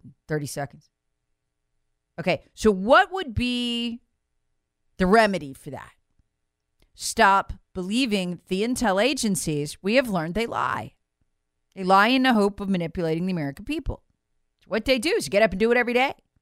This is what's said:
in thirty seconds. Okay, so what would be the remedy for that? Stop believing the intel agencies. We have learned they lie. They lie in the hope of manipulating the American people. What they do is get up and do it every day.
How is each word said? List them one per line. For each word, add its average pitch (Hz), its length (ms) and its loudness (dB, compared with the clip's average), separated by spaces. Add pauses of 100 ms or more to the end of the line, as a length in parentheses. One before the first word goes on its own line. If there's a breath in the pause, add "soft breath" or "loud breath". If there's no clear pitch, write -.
in 170 100 -20 (140)
thirty 151 180 -4
seconds. - 460 -12 (1300)
Okay, 165 240 -2 (100)
so - 160 0
what 262 420 4
would 349 220 -8
be 240 640 -4 (1000)
the 185 100 2
remedy 190 440 4
for 135 200 -16
that? - 220 -14 (1000)
Stop 196 600 2 (200)
believing 190 640 -2 (100)
the 185 120 -2
intel 220 420 0
agencies. 180 800 -2
We 208 140 0
have 262 140 2
learned 170 260 -4
they 226 100 -2
lie. - 480 -6 (800)
They 190 100 -10
lie 190 260 4
in 262 120 2
the 254 140 4
hope 202 240 2
of 202 100 -6
manipulating 170 560 -2
the 190 60 -4
American 165 340 -6
people. - 380 -8 (640)
What 220 180 -4
they 262 140 2
do 269 100 -2
is 381 180 -2
get 196 140 2
up 202 120 4
and 185 60 -4
do 226 120 4
it 240 60 4
every 240 160 0
day. 262 200 0 (280)